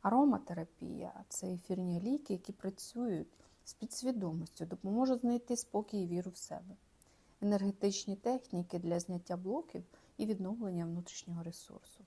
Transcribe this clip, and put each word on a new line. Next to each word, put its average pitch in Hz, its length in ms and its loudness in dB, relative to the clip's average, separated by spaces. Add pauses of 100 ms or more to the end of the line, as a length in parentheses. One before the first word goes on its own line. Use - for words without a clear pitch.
Ароматерапія — 196 1120 2 (160)
це - 180 -4
ефірні 180 500 0
олійки, 247 360 0
які 185 180 -6
працюють 190 760 -2 (360)
з - 100 -12
підсвідомістю, 185 920 -2
допоможуть 233 560 2
знайти 240 360 2
спокій 208 460 -2
і 175 40 0
віру 180 240 0
в 175 60 -14
себе. 180 380 -10 (680)
Енергетичні 196 720 4
техніки 180 640 0
для 170 200 2
зняття 175 380 -4
блоків 190 460 -4 (340)
і 214 80 0
відновлення 196 600 0
внутрішнього 170 580 -6
ресурсу. - 640 -12